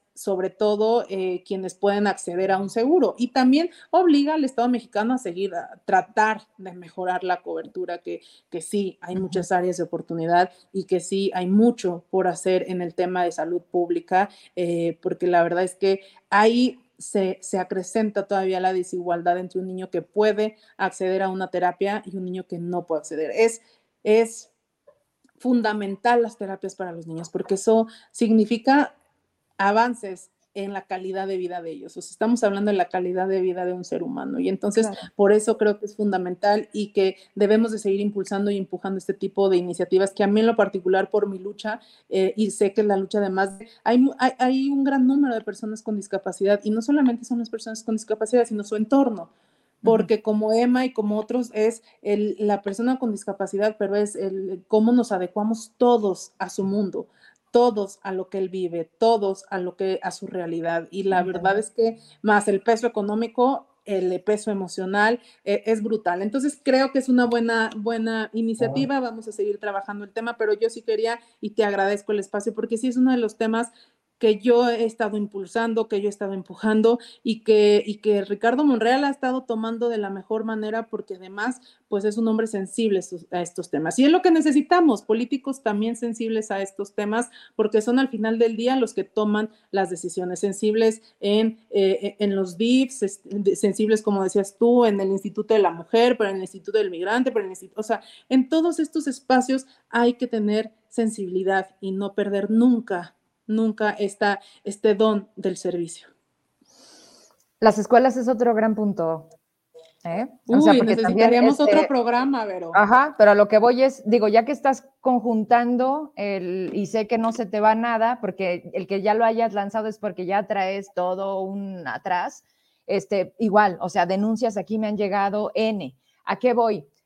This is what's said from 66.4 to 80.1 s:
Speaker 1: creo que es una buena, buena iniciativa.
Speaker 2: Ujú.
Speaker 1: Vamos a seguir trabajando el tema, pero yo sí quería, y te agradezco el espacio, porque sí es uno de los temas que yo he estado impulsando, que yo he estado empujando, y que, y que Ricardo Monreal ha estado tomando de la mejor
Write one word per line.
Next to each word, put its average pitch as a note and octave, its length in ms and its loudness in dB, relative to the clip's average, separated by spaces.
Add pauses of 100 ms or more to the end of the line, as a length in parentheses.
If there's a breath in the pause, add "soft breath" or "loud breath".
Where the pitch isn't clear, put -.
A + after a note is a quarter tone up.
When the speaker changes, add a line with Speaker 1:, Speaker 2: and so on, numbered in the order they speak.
Speaker 1:
creo C4 300 2
que C#4 60 -2
es C4 100 0
una B3 160 4
buena, A3+ 500 0
buena A3 600 -4
iniciativa. A#3 640 -2
Speaker 2:
Ujú. B3+ 80 -2
Speaker 1:
Vamos A3+ 240 -10
a G#3 40 -10
seguir G#3 260 -4
trabajando G3+ 460 -8
el G3 80 -18
tema, A3+ 240 -6
pero G#3+ 160 0
yo A3 160 0
sí A3+ 140 -12
quería, A3+ 360 -2 (220 soft breath)
y G#3 100 -6
te G#3+ 140 0
agradezco G3+ 480 0
el G#3 60 0
espacio, G#3 360 -4
porque A3+ 220 -4
sí B3+ 120 -4
es A#3+ 100 -2
uno B3+ 140 4
de B3 60 2
los G#3+ 200 -4
temas A3+ 320 -2 (480 soft breath)
que G#3 200 4
yo A#3+ 320 4
he A#3 160 0
estado G#3+ 320 -4
impulsando, G#3+ 720 -4
que G3+ 120 -2
yo G3+ 60 -2
he - 20 -2
estado G3+ 240 -6
empujando, A3 640 2 (240 loud breath)
y A3+ 220 -4
que, G#3 400 6
y G#3 120 -8
que G3+ 280 0
Ricardo A#3 400 0
Monreal B3+ 400 2
ha C#4+ 60 0
estado B3+ 320 -4
tomando A3+ 480 -4
de A3+ 80 -4
la G3+ 100 -4
mejor G#3 360 -6